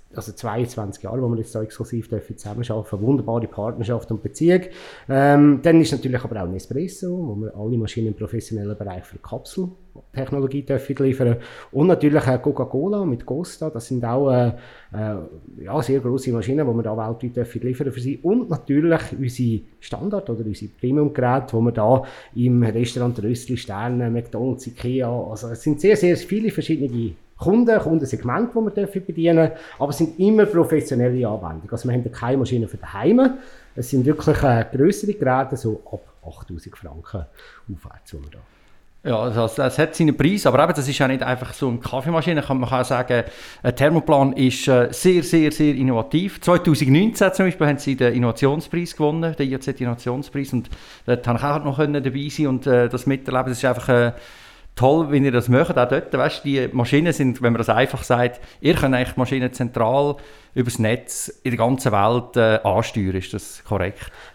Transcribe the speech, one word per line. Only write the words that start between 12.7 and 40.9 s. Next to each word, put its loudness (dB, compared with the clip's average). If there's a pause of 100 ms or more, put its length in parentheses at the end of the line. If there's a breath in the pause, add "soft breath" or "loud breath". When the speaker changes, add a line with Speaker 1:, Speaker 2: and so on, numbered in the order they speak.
Speaker 1:
mit -4
Costa, -6
das -10
sind -4
auch, 2
äh, 4 (440 loud breath)
äh, -10
ja, -4
sehr 2
grosse -2
Maschinen, 0
die 0
wir -2
da -4
weltweit -6
dürfen -4
liefern -2
für -8
sie. -4
Und 0
natürlich 2 (160)
unsere -2 (180)
Standard- -6
oder -6
unsere -8
Premium-Geräte, 0
die 4
wir 2
da 4 (320 loud breath)
im 4
Restaurant 0
Rössli, -4
Sterne, -4
McDonalds, -4
Ikea, -4 (220)
also -10
es -12
sind 0
sehr, 6
sehr 4
viele -2
verschiedene -4 (280)
Kunden, 4
Kundensegment, -2
wo 2
wir 0
dürfen -4
bedienen, 4 (280 loud breath)
aber -2
es -4
sind -2
immer 6
professionelle 2
Anwendungen. -8
Also -6
wir 0
haben -2
keine -2
Maschinen 0
für -12
daheim. 2 (360 loud breath)
Es -8
sind 2
wirklich, 2
äh, 2
grössere 2
Geräte, 0
so -4 (100)
ab -12 (260)
achttausend -16
Franken -12 (480 soft breath)
aufwärts, -18
wo -14
wir -16
da -20 (680)
Speaker 2:
Ja, 0
also -2
das, -2
das -2
hat 0
seinen 4
Preis, 0
aber 6
eben, 2
das -2
ist -4